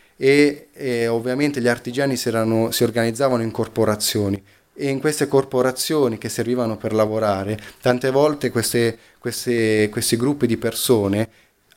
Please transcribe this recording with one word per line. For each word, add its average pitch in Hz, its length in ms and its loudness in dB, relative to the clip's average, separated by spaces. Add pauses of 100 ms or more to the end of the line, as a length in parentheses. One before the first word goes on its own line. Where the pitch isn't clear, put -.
(180)
e, 143 560 2
e 120 340 -2
ovviamente 127 540 -2
gli 117 80 2
artigiani 127 480 -2
si - 100 -4
erano, 113 440 0
si - 120 0
organizzavano 117 580 0
in 110 100 -4
corporazioni. 107 920 -2 (300)
E 143 160 -4
in 139 100 -2
queste 147 300 0
corporazioni 131 880 0
che 117 100 -8
servivano 113 480 -2
per 107 160 -6
lavorare, 107 680 0 (220)
tante 123 320 0
volte 143 380 2
queste, 117 480 0 (200)
queste, 110 720 0
questi 110 280 -2
gruppi 135 280 0
di 113 120 2
persone 107 720 0 (480)